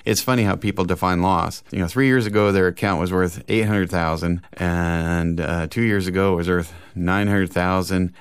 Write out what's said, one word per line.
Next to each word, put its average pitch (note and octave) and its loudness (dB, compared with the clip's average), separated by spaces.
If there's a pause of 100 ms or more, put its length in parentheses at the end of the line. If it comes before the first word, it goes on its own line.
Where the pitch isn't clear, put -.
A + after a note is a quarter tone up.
It's A2 0
funny B2+ 0
how G2 2
people F#2+ -2
define F2+ 0
loss. E2+ 0
You - -4
know, F2+ 0
three C3+ 0
years B2+ 2
ago, G#2 2
their F#2 4
account F2+ 0
was F2 -2
worth F2+ 0
eight A2 2
hundred G2+ 0
thousand, F2 -2 (120)
and, E2+ -2
uh, E2 -2
two A#2 -2
years G2+ 0
ago, F#2+ 2
it - 0
was E2+ -2
worth F2 0 (220)
nine F#2+ 0
hundred G2 2
thousand, F#2 0